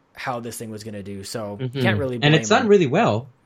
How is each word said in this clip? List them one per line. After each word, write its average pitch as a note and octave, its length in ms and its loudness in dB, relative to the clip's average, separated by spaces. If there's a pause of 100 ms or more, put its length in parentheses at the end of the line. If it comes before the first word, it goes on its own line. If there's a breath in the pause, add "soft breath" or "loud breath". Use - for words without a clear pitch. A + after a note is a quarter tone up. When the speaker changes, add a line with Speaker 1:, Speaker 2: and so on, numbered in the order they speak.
(140)
Speaker 1:
how B2 260 -8
this A#2 180 -10
thing A2+ 120 -12
was G#2+ 140 -12
gonna G#2 180 -10
do, G2 220 -12
so G#2 360 -8
you C3 80 -4
Speaker 2:
Mm-hmm. C3 140 -6
Speaker 1:
can't A2+ 160 2
really B2+ 180 -2
Speaker 2:
And A#2+ 60 -6
Speaker 1:
blame D3 120 6
Speaker 2:
it's D3+ 140 2
done A#3 140 4
Speaker 1:
them. A3+ 60 0
Speaker 2:
really G3 180 6
well. B2+ 420 0 (180)